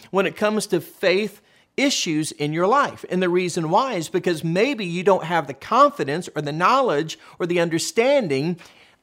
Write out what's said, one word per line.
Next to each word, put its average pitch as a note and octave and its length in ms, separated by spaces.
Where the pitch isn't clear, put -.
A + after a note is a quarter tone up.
when F#3 140
it E3 100
comes G#3+ 320
to E3+ 140
faith F#3+ 600
issues E3+ 560
in D3 200
your F3 140
life. A3 420
And F3+ 120
the F#3 80
reason F3 400
why A#3+ 240
is E3 160
because F3 340
maybe G#3 420
you F3 180
don't F#3 220
have D#3+ 220
the C3+ 60
confidence F3+ 840
or D3+ 60
the C#3+ 120
knowledge F3 640
or F#3 60
the F3 140
understanding E3+ 960